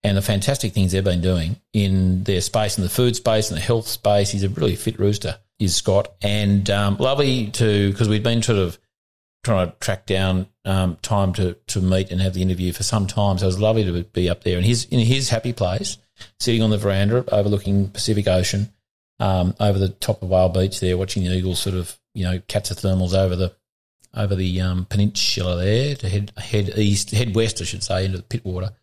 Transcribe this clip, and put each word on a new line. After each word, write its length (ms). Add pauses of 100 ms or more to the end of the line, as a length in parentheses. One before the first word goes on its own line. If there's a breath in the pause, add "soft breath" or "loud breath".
and 120
the 60
fantastic 500
things 200
they've 100
been 180
doing 360 (160)
in 520
their 160
space, 380
in 60
the 60
food 260
space, 340
in 60
the 60
health 260
space. 420
He's 140
a 40
really 280
fit 220
rooster, 400 (200)
is 160
Scott. 480
And, 480
um, 280
lovely 540
to, 420
'cause 140
we'd 140
been 200
sort 160
of 200 (680)
trying 240
to 100
track 280
down, 400 (180)
um, 380
time 300
to, 220 (140)
to 120
meet 300
and 100
have 140
the 80
interview 300
for 100
some 240
time. 320
So 60
it 40
was 100
lovely 260
to 200
be 240
up 160
there 140
in 60
his, 220
in 140
his 300
happy 220
place, 440 (420 loud breath)
sitting 240
on 80
the 80
veranda 540
overlooking 560
Pacific 400
Ocean, 440 (480)
um, 380
over 200
the 100
top 340
of 60
Whale 200
Beach 320
there, 160
watching 280
the 100
eagles 260
sort 160
of, 220 (160)
you 100
know, 220
catch 220
the 60
thermals 400
over 200
the, 200 (600)
over 200
the, 260
um, 260
peninsula 680
there 400
to 120
head, 280
head 400
east, 340
head 240
west, 260
I 40
should 180
say, 220
into 140
the 60
Pittwater. 480 (100)